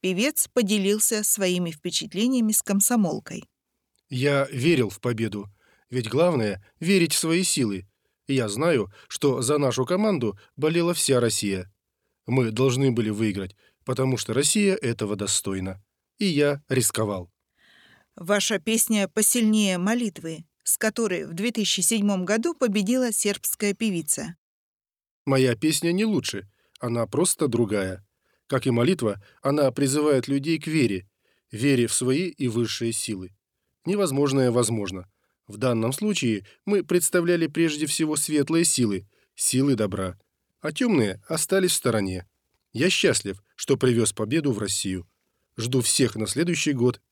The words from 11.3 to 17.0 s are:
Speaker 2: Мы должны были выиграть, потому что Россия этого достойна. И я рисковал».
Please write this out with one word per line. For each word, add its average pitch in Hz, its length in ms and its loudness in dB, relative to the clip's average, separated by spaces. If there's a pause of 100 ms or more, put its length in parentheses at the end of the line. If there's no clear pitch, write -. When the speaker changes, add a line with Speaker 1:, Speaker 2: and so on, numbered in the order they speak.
Speaker 2:
Мы 120 240 2
должны 131 400 2
были 110 180 0
выиграть, 101 480 -4 (280)
потому 131 340 -2
что - 160 -6
Россия 185 400 2
этого 107 420 -4
достойна. 95 680 -4 (360)
И 208 80 0
я 143 420 2
рисковал». 104 640 -2 (840)